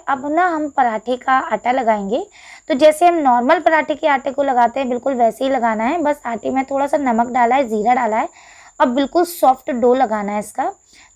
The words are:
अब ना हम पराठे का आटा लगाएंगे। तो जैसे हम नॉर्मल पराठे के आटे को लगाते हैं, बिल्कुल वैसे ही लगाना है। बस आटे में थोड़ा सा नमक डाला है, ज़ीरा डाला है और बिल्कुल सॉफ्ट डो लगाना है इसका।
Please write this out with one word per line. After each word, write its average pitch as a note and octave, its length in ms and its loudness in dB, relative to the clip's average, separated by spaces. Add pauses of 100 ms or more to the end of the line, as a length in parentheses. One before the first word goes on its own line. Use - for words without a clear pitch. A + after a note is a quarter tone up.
अब C4+ 200 -4
ना E4+ 180 2
हम D4+ 240 -2
पराठे A#3+ 460 -2
का C4 280 0
आटा B3 280 -2
लगाएंगे। A3+ 520 -2 (460)
तो D#4 60 2
जैसे D4+ 300 4
हम F4 140 4
नॉर्मल C4 400 2
पराठे D4+ 340 0
के D4+ 140 -2
आटे C4+ 220 0
को C#4 120 -4
लगाते B3 380 2
हैं, C4 80 -2
बिल्कुल B3+ 260 -2
वैसे A#3 300 0
ही C4+ 60 0
लगाना A3+ 340 -2
है। D#4 160 -2
बस G3 260 -2
आटे A#3 240 -6
में C4 140 -2
थोड़ा C#4 220 -2
सा D4 120 0
नमक A#3+ 320 0
डाला A#3+ 260 2
है, C4+ 120 0
ज़ीरा A3 260 0
डाला A3+ 220 0
है C#4+ 120 -2 (520)
और D4+ 80 4
बिल्कुल C#4 380 0
सॉफ्ट C4+ 460 0
डो B3 220 2
लगाना G#3+ 380 -2
है G#3 60 -4
इसका। C#4 340 -6 (440)